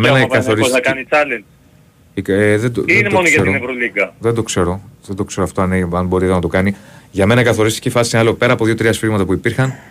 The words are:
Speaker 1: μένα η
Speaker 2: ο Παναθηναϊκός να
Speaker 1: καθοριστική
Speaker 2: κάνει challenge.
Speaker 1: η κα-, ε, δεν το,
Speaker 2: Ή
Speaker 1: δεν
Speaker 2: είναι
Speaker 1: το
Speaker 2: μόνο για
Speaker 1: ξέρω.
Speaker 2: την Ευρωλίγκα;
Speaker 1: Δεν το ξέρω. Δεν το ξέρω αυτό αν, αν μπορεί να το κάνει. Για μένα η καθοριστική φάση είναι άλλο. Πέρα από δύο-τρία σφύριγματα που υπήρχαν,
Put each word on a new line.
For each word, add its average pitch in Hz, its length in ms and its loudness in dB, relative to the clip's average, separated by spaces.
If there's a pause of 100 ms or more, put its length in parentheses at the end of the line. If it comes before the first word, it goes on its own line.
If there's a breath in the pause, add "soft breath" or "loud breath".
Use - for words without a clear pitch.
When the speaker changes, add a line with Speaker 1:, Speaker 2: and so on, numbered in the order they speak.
Speaker 1:
μένα 139 120 4
η 127 40 4
Speaker 2:
ο - 40 0
Παναθηναϊκός 117 440 0
να 127 80 2
Speaker 1:
καθοριστική 131 300 -4
Speaker 2:
κάνει 143 320 0
challenge. - 20 -20 (720)
Speaker 1:
η 98 80 -6
κα-, 95 120 -2
ε, 104 240 4
δεν 120 160 -2
το, 104 80 -2
Speaker 2:
Ή - 100 -4
Speaker 1:
δεν 196 80 4
Speaker 2:
είναι 202 100 0
Speaker 1:
το 190 60 0
Speaker 2:
μόνο 180 120 2
για 151 100 4
Speaker 1:
ξέρω. 95 140 2
Speaker 2:
την - 100 -2
Ευρωλίγκα; 120 580 -4
Speaker 1:
Δεν 117 140 0
το 113 100 -2
ξέρω. 92 380 -2 (260)
Δεν 101 80 -10
το 101 80 -4
ξέρω 98 220 -6
αυτό 95 160 -4
αν, 92 340 0
αν 90 120 -2
μπορεί 92 200 0
να 92 140 2
το 87 60 -2
κάνει. 95 280 0 (360 loud breath)
Για 98 140 0
μένα 120 160 4
η - 20 2
καθοριστική 110 460 0
φάση 120 240 0
είναι 113 120 2
άλλο. 107 80 2
Πέρα 123 200 0
από 113 120 0
δύο-τρία 110 280 2
σφύριγματα 107 320 0
που 95 80 0
υπήρχαν, 127 400 -2 (180 loud breath)